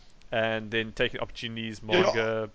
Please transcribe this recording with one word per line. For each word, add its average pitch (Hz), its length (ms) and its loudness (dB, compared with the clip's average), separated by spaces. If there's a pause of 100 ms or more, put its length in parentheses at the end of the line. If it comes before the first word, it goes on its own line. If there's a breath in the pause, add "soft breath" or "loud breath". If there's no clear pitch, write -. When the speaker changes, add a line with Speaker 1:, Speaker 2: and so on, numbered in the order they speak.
(320 soft breath)
Speaker 1:
and 110 380 0
then 113 220 0
taking - 280 0
opportunities. 113 640 -6
Speaker 2:
Yeah. 175 180 6
Speaker 1:
Moanga, 110 500 2